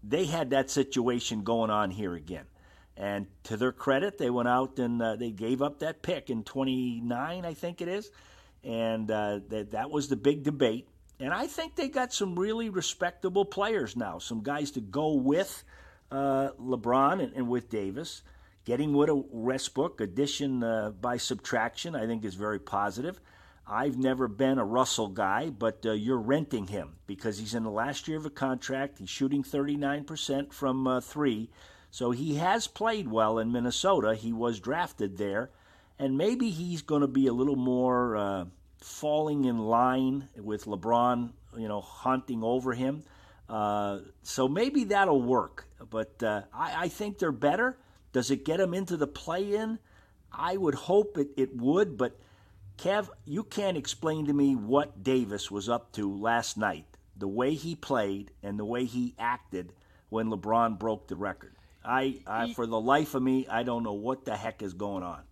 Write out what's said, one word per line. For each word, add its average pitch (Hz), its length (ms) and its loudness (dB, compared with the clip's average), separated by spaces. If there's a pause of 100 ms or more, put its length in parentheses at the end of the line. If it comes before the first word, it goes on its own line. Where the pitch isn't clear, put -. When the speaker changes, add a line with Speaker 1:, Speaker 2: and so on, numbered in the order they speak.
Speaker 1:
they 139 220 0
had 151 260 -2
that 135 180 4
situation 123 760 0
going 113 260 2
on 104 220 2
here 95 220 -4
again. 78 320 -10 (500)
And 101 320 -4 (160)
to 113 120 -6
their 123 140 2
credit, 143 480 0
they 127 120 0
went 120 180 0
out 131 320 2
and, 120 200 0
uh, 113 140 2
they 117 160 -4
gave 113 320 -2
up 143 160 -2
that 156 240 -6
pick 165 260 -4
in 113 140 -4
twenty-nine, 127 1000 -4
I 170 100 -6
think 175 260 -8
it 170 60 -4
is. 202 240 -6 (540)
And, 113 480 0
uh, 104 260 0 (100)
that, 104 220 -6
that 113 220 -4
was 147 160 0
the 135 80 2
big 143 260 2
debate. 131 460 0 (320)
And 135 120 -2
I 233 140 -2
think 320 300 -8
they 311 120 -2
got 254 240 -2
some 185 240 -2
really 220 320 0
respectable 185 760 0
players 196 500 0
now, 98 240 -4
some 110 240 -6
guys 143 300 -2
to 127 80 -4
go 139 320 0
with, 147 500 2 (480)
uh, 139 400 2 (100)
LeBron 127 640 4
and, 123 100 -4
and 127 160 -2
with 123 220 -2
Davis. 107 520 -6 (420)
Getting 143 320 2
rid 147 120 6
of 143 220 2
Westbrook, 131 680 -2
addition, 131 640 0
uh, 110 280 0
by 120 260 -4
subtraction, 120 800 -4
I 113 120 -2
think 113 180 -2
is 95 100 -4
very 101 260 -2
positive. 104 600 -4 (460)
I've 120 300 -2
never 131 320 0
been 131 300 2
a 113 60 2
Russell 113 440 2
guy, 104 400 0
but, 113 380 -2
uh, 110 60 2
you're 110 260 0
renting 123 480 0
him 87 300 -8 (100)
because 101 320 -4
he's 107 160 -6
in 117 80 -2
the 110 80 -2
last 117 380 -4
year 156 100 -2
of 156 80 -6
a 147 40 -6
contract. 135 680 -4
He's 95 100 -12
shooting 135 340 0
thirty-nine 143 640 -2
percent 143 480 -4
from, 131 340 0
uh, 127 140 2
three. 120 500 -2 (400)
So 120 200 -2
he 139 240 -2
has 190 320 2
played 214 420 -2
well 110 300 4
in 113 140 0
Minnesota. 123 640 2
He 113 180 -4
was 113 280 -2
drafted 107 580 -4
there. 104 320 0 (480)
And 135 200 0
maybe 233 320 2
he's 170 320 -4
gonna 143 260 2
be 135 200 4
a 117 40 4
little 131 240 2
more, 123 600 2
uh, 98 280 0 (340)
falling 151 680 0
in 120 140 2
line 127 800 2
with 107 280 -6
LeBron, 117 680 2 (240)
you 110 120 -6
know, 104 120 -4
haunting 127 600 -2
over 127 320 0
him. 135 300 -2 (440)
Uh, 104 520 0 (220)
so 131 260 0
maybe 240 360 2
that'll 190 380 4
work. 120 440 2 (240)
But, 110 320 -4
uh, 104 200 0 (100)
I, 160 320 -4
I 175 40 -2
think 208 300 -6
they're 165 140 0
better. 175 460 0 (340)
Does 127 200 2
it 135 120 0
get 160 160 0
'em 175 140 2
into 185 220 -2
the 147 100 2
play-in? 202 720 -2 (540)
I 180 240 -2
would 165 180 2
hope 202 440 4
it, 143 180 2
it 131 200 0
would, 151 400 2
but 120 220 -2 (580)
Kev, 196 340 0 (160)
you 175 180 -4
can't 196 320 -2
explain 156 500 -2
to 147 60 2
me 139 240 6
what 117 460 2
Davis 110 480 2
was 101 180 -4
up 117 240 -2
to 101 180 -2
last 113 460 0
night, 92 300 -2 (280)
the 98 140 -4
way 123 240 2
he 156 240 -6
played 101 560 -2 (100)
and 101 160 -6
the 107 60 -4
way 123 220 -2
he 123 320 -4
acted 113 560 -4 (340)
when 110 220 0
LeBron 110 480 2
broke 110 280 -2
the 87 100 -8
record. 95 400 -8 (280)
I, 131 420 0
I, 113 200 -2
Speaker 2:
He 117 80 -6
Speaker 1:
for 117 120 -2
the 113 140 0
life 143 340 4
of 127 80 2
me, 131 260 2
I 117 160 0
don't 120 180 -2
know 107 100 -4
what 117 320 -4
the 110 100 -4
heck 110 280 -6
is 95 100 -6
going 95 300 -4
on. 80 300 -10